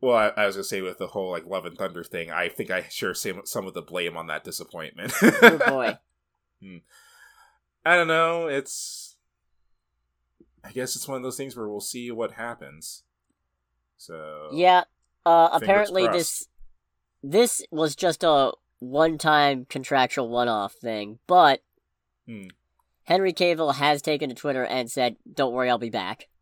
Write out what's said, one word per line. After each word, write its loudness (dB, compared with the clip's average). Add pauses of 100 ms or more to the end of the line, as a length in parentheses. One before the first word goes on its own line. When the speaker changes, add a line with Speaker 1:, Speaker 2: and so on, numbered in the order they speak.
Speaker 1:
Well, 2
I, 2
I 2
was -2
gonna -8
say -6
with -8
the -8
whole, -8
like, -8
Love -8
and -14
Thunder -8
thing, -10
I -2
think -10
I -4
share -6
some, -8
some -8
of -14
the -10
blame -6
on -10
that -8
disappointment. -12
<laughs> 0
Speaker 2:
Oh, 8 (120)
boy. -2 (640)
Speaker 1:
Hmm. -20 (1080)
I 4
don't 2
know, 0
it's, -8 (1500)
I -20
guess -6
it's -12
one -8
of -10
those -8
things -12
where -8
we'll -8
see -10
what -6
happens. -14 (920)
So -16
Speaker 2:
Yeah, 4 (420)
uh, 8
Speaker 1:
fingers 2
Speaker 2:
apparently 2
Speaker 1:
crossed. 2
Speaker 2:
this, -4 (760)
this 2 (100)
was -2
just -2
a 4 (260)
one-time 2
contractual -2
one-off 0
thing, -8
but 6 (680)
Speaker 1:
Hmm. -14 (600)
Speaker 2:
Henry 2
Cavill 2
has 2
taken -2
to -8
Twitter -2
and -4
said, 0 (180)
"Don't 0
worry, 0
I'll 2
be -6
back." -8 (120)